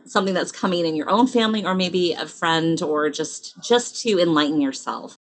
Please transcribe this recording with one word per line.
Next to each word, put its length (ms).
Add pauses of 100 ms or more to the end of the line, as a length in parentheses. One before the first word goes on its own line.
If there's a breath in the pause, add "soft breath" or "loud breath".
something 280
that's 180
coming 340
in 100
your 140
own 180
family, 360
or 120
maybe 380
a 120
friend, 560
or 280
just, 540
just 380
to 180
enlighten 400
yourself. 600